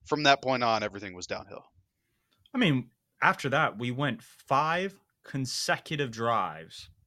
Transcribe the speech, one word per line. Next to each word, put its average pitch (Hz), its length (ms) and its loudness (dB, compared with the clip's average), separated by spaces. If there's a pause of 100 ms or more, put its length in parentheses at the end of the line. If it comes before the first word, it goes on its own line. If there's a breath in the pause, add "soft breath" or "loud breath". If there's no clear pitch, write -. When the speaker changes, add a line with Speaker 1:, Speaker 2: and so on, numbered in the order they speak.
Speaker 1:
from 151 180 -2
that 139 180 6
point 127 220 0
on, 110 180 2
everything 101 320 -6
was 90 140 -12
downhill. 98 440 -10 (800)
Speaker 2:
I 262 60 -6
mean, 151 320 2 (320)
after 170 280 2
that, 135 280 0
we 123 140 -4
went 123 320 -4
five 165 760 -2 (240)
consecutive 143 880 -4
drives 98 800 -2 (160)